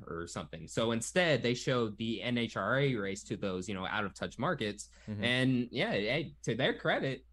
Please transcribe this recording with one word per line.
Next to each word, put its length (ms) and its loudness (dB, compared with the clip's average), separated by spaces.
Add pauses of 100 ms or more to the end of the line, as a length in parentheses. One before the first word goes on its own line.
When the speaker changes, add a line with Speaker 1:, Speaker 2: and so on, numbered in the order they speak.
Speaker 1:
or 200 -6
something." 400 -8
So 240 0
instead, 520 2
they 100 4
showed 460 0
the 240 -2
N 160 0
H 180 -2
R 220 2
A 160 4
race 300 -2
to 120 -4
those, 320 -2
you 60 -2
know, 100 -4
out-of-touch 540 -2
markets. 500 -2 (180)
Speaker 2:
Mm-hmm. 160 -4
Speaker 1:
And, 480 4
yeah, 200 0
hey, 420 0 (120)
to 100 2
their 180 2
credit, 600 0